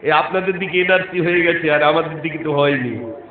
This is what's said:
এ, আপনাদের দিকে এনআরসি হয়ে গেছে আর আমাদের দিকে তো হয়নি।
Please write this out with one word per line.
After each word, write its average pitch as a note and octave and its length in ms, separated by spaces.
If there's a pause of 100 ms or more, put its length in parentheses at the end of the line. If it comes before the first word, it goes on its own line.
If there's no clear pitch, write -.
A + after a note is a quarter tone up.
এ, D3+ 100
আপনাদের F3+ 480
দিকে F3+ 220
এনআরসি F#3 380
হয়ে F3 220
গেছে E3 300
আর D3 120
আমাদের D3+ 380
দিকে D#3 160
তো D#3 160
হয়নি। C3 600 (180)